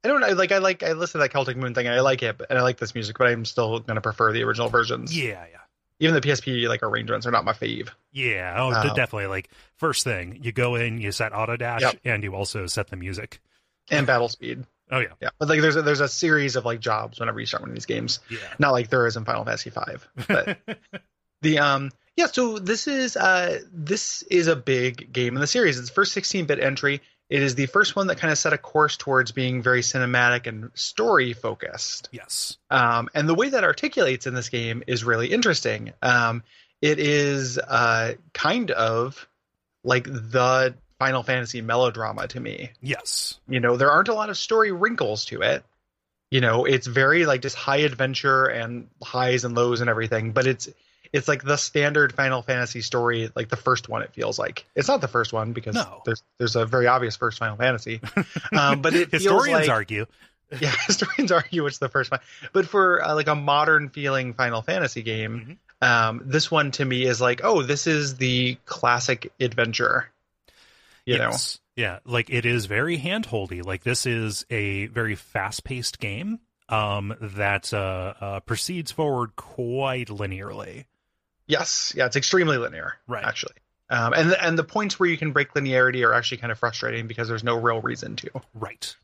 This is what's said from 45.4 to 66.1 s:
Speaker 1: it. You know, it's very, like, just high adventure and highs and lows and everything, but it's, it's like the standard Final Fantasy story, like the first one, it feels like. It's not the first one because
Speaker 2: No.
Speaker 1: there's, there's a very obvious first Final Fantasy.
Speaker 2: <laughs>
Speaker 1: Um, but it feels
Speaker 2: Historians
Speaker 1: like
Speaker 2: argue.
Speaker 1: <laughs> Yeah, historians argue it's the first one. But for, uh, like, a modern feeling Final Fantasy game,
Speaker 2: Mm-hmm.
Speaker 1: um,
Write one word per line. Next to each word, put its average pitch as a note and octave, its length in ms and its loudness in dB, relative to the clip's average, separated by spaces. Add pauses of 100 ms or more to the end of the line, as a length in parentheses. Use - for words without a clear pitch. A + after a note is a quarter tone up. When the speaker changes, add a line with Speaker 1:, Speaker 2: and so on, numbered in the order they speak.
Speaker 1:
it. C3 220 0 (680)
You C3 100 4
know, A#2+ 240 4
it's C3 220 2
very, C3+ 380 4
like, C3 160 2
just C3+ 140 -6
high C#3 220 0
adventure C3+ 680 2
and A#2 420 -4 (160)
highs B2+ 420 0
and A#2 100 -4
lows A#2+ 260 2
and A#2+ 80 2
everything, A2+ 420 0
but B2+ 140 2
it's, C3 220 0 (440)
it's C#3 160 0
like C#3+ 160 0
the C#3+ 140 2
standard D3 560 2
Final C3 300 0
Fantasy B2 380 -2
story, A#2 520 0
like A2+ 160 -4
the A#2+ 60 -2
first A#2+ 340 0
one, A2 140 -4
it - 100 -12
feels A2+ 240 -4
like. - 280 -6 (100)
It's C#3 120 2
not C4 140 4
the B2+ 60 -2
first A2+ 260 0
one A2+ 200 -2
because A2 200 -8
Speaker 2:
No. - 320 -6
Speaker 1:
there's, A2+ 160 -2 (160)
there's A#2 180 -2
a A2+ 120 4
very B2 180 4
obvious B2 300 2
first A2+ 240 -4
Final A2 180 -4
Fantasy. A#2 480 0
Speaker 2:
<laughs> - 460 -4
Speaker 1:
Um, C#3 300 4
but D#3+ 120 2
it F3 160 2
feels D#3+ 140 0
Speaker 2:
Historians G3 440 6
Speaker 1:
like - 20 4
Speaker 2:
argue. A2 420 0
Speaker 1:
<laughs> - 40 -20 (440)
Yeah, C#3 140 0 (140)
historians G3+ 440 0
argue E3 360 2
it's C3+ 100 -4
the C3+ 120 -4
first C3 220 0
one. C3 80 -2 (340)
But F#3+ 140 4
for, F#3 360 4
uh, D3+ 120 0
like, D3+ 120 0
a D3+ 80 2
modern D3 540 4
feeling C3+ 440 -2
Final A#2 300 0
Fantasy D#3+ 400 -2
game, A2 540 -6 (240)
Speaker 2:
Mm-hmm. B2+ 60 4
Speaker 1:
um, A#2 380 4